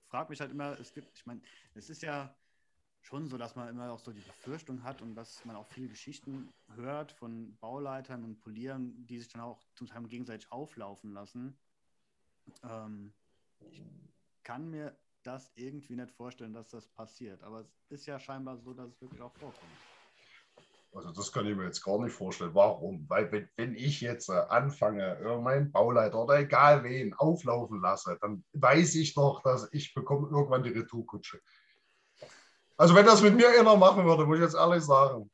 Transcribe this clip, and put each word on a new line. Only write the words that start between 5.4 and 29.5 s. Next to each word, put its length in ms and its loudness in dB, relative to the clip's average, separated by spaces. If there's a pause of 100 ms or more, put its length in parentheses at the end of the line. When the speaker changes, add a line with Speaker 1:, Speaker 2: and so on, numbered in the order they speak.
Speaker 1:
man 100 -18
auch 120 -20
viele 220 -18
Geschichten 640 -20 (160)
hört 420 -12
von 480 -18
Bauleitern 640 -14
und 160 -18
Polieren, 680 -14
die 120 -16
sich 100 -20
dann 120 -20
auch 220 -18 (120)
zum 120 -18
Teil 200 -18
gegenseitig 440 -16
auflaufen 640 -16
lassen. 460 -18 (1040)
Ähm, 500 -18 (560)
ich 140 -20 (600)
kann 260 -16
mir 280 -16 (260)
das 320 -18
irgendwie 420 -18
nicht 140 -16
vorstellen, 420 -18
dass 160 -20
das 180 -20
passiert, 560 -20
aber 180 -18
es 140 -20 (140)
ist 160 -20
ja 140 -14
scheinbar 380 -14
so, 160 -20
dass 180 -20
es 100 -20
wirklich 200 -20
auch 120 -20
vorkommt. 520 -20 (1080)
Speaker 2:
Also 200 -16
das 200 -12
kann 160 -6
ich 80 -6
mir 100 -10
jetzt 180 -12
gar 200 -4
nicht 100 -8
vorstellen. 420 -10
Warum? 540 0
Weil 220 -2
wenn, 260 -6
wenn 180 -8
ich 260 -6
jetzt, 280 -8
äh, 40 -4
anfange, 840 -2
äh, 220 -6
meinen 320 -2
Bauleiter 520 2
oder 160 4
egal 440 6
wen 300 -6
auflaufen 680 -2
lasse, 400 -2
dann 220 -8 (100)
weiß 420 4
ich 180 -2
doch, 300 0
dass 280 -2